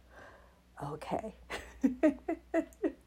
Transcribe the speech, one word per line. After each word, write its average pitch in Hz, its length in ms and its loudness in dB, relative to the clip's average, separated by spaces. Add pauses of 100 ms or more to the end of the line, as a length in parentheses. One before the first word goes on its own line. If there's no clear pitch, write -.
(840)
Okay. 151 520 -4 (480)
<laughs> 320 1080 2 (160)